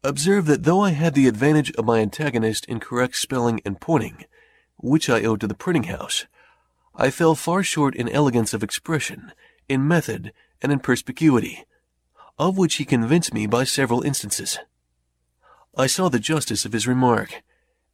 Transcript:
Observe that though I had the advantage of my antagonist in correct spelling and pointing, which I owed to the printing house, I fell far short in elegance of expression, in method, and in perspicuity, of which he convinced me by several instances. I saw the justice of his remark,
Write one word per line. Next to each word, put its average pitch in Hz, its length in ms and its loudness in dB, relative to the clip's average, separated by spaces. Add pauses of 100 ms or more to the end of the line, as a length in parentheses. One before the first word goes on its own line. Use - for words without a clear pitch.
Observe 151 440 0
that 143 180 2
though 175 160 4
I 196 100 2
had 156 240 0
the 135 140 6
advantage 139 440 2
of 110 120 -2
my 113 160 4
antagonist 113 680 -2
in 113 140 -6
correct 123 360 -4
spelling 120 480 -2
and 98 160 -6
pointing, 143 440 -2 (520)
which 151 320 0
I 113 140 2
owed 110 180 0
to 113 60 -2
the 101 80 -4
printing 165 300 0
house, - 420 -8 (680)
I 135 160 0
fell 160 240 2
far 180 280 -2
short 143 320 0
in 120 140 -4
elegance 123 440 2
of 107 100 -4
expression, - 680 -6 (360)
in 135 200 0
method, 113 440 -2 (280)
and 143 100 -2
in 139 100 0
perspicuity, 127 840 0 (760)
of 190 200 0
which 170 160 2
he 143 100 -6
convinced 131 480 2
me 107 140 -2
by 117 180 2
several 123 380 0
instances. - 560 -6 (1160)
I 135 100 2
saw 185 220 0
the 127 100 2
justice 127 460 -2
of 101 80 -8
his 113 140 -2
remark, 123 560 2 (520)